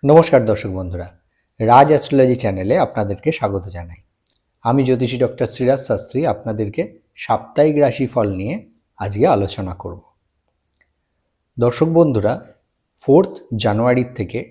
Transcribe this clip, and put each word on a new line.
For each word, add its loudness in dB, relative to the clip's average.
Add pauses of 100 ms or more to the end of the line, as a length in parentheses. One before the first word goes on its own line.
নমস্কার 6
দর্শক -2
বন্ধুরা, -8 (520)
রাজ 6
অ্যাস্ট্রোলজি 2
চ্যানেলে -2
আপনাদেরকে -2
স্বাগত -4
জানাই। -16 (640)
আমি 2
জ্যোতিষী -2
ডক্টর -2
শ্রীরাজ -2
শাস্ত্রী, -4
আপনাদেরকে -6 (340)
সাপ্তাহিক 0
রাশিফল 0
নিয়ে -6 (440)
আজকে -2
আলোচনা -2
করব। -16 (1600)
দর্শক 0
বন্ধুরা, 2 (600)
ফোর্থ 2 (240)
জানুয়ারি 0 (120)
থেকে -8 (120)